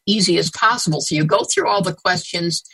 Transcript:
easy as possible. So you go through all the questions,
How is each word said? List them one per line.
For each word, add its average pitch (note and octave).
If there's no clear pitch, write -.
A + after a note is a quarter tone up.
easy F#3
as E3
possible. F#3
So -
you D#3
go F3+
through -
all G3+
the F3
questions, F3